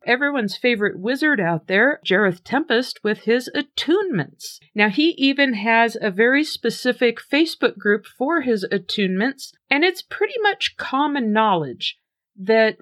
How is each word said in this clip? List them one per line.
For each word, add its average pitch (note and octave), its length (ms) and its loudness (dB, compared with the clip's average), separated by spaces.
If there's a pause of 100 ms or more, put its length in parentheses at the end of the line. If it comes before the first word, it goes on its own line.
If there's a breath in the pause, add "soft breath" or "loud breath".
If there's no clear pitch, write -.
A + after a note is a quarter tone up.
Everyone's B3 520 -2
favorite G#3 420 -2
wizard C4+ 420 0
out E3+ 260 -2
there, A3+ 380 2
Jareth F#3 400 2
Tempest, B3+ 580 -2
with G#3 180 -2
his B3 340 0
attunements. C#4+ 1080 -4 (140 soft breath)
Now, G#3 140 2
he D4+ 280 2
even C#4 380 2
has A3+ 460 2
a G#3+ 120 -2
very B3 320 2
specific A#3+ 760 -2
Facebook C#4+ 600 0
group G#3 280 0
for D4+ 360 -2
his A3 280 0
attunements, G3+ 840 -4 (160)
and C#4 140 2
it's F#4 200 0
pretty G#4+ 380 -6
much G4+ 360 -2
common C#4 560 -2
knowledge F#3 640 -2 (400)
that A3 440 2